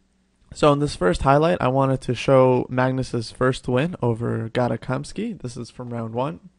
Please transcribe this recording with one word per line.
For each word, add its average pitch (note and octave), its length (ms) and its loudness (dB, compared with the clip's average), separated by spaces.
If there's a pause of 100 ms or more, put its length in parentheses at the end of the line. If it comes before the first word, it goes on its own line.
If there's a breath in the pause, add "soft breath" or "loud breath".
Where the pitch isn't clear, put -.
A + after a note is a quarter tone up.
(540)
So D3 180 4
in C#3+ 60 2
this C#3+ 160 -2
first F3+ 280 0
highlight, D3+ 380 4
I B2 60 0
wanted C3+ 360 0
to B2 120 -4
show C3 540 4
Magnus's B2+ 640 -2
first B2+ 340 -2
win C3+ 340 0
over A2+ 480 -2
Gata A#2+ 300 -2
Kamsky. D#3+ 580 -8
This B2 200 -12
is A#2+ 140 -12
from B2 220 -14
round A2+ 220 -8
one. C#3+ 240 -4 (200)